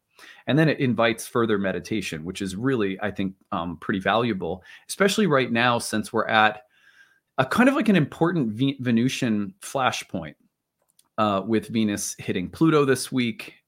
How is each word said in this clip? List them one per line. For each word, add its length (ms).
And 140
then 100
it 100
invites 460
further 320
meditation, 680
which 200
is 120
really, 460
I 80
think, 240
um, 260
pretty 220
valuable, 640
especially 380
right 260
now, 280
since 340
we're 140
at 360
a 60
kind 220
of, 60
like, 160
an 60
important 560
Ve-, 300
Venusian 800
flashpoint, 720
uh, 260
with 260
Venus 500
hitting 300
Pluto 360
this 260
week 440